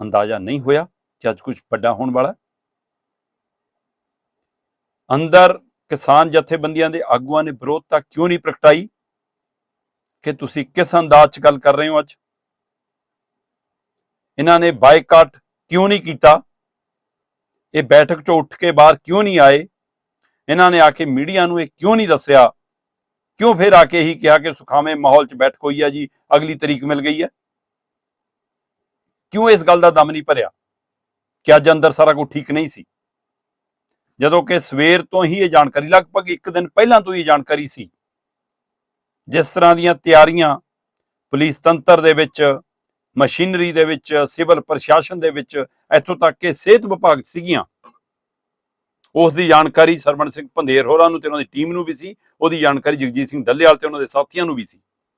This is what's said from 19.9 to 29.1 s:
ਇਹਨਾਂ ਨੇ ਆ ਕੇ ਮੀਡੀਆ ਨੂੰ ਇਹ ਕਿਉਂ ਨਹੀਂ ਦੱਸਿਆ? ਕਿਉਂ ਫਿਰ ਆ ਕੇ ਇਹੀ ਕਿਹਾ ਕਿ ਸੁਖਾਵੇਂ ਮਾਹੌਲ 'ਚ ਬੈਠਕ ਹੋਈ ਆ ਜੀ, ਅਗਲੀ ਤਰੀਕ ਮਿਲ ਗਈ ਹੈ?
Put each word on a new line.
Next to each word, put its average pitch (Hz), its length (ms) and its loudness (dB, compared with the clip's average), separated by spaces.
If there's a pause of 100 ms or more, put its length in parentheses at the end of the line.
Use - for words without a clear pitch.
ਇਹਨਾਂ 180 240 2
ਨੇ 175 80 0
ਆ 156 120 6
ਕੇ 160 140 -8
ਮੀਡੀਆ 151 420 -2
ਨੂੰ 175 140 -4
ਇਹ 151 60 -8
ਕਿਉਂ 202 280 -2
ਨਹੀਂ 220 120 -2
ਦੱਸਿਆ? 143 380 4 (960)
ਕਿਉਂ 226 160 2
ਫਿਰ 190 180 2
ਆ 170 120 8
ਕੇ 170 160 -4
ਇਹੀ 160 180 -4
ਕਿਹਾ 151 180 4
ਕਿ 151 160 -4
ਸੁਖਾਵੇਂ 147 420 -4
ਮਾਹੌਲ 143 320 2
'ਚ 131 60 -20
ਬੈਠਕ 131 300 -4
ਹੋਈ 143 180 -6
ਆ 147 80 -2
ਜੀ, 143 180 -10 (280)
ਅਗਲੀ 156 200 -2
ਤਰੀਕ 143 280 -6
ਮਿਲ 143 180 -6
ਗਈ 151 220 -6
ਹੈ? - 40 -8 (2000)